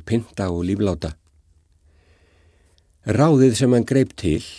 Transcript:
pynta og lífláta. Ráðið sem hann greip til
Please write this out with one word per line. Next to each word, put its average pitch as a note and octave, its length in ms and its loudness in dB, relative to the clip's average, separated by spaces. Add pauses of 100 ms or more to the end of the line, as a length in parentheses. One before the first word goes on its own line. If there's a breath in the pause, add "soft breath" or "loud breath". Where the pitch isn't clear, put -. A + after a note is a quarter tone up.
pynta A2 440 -4
og F2 160 -4
lífláta. F#2+ 460 -4 (1900)
Ráðið C3 560 4
sem B2 160 2
hann A#2 120 0
greip - 280 0
til D#2+ 280 -2 (160)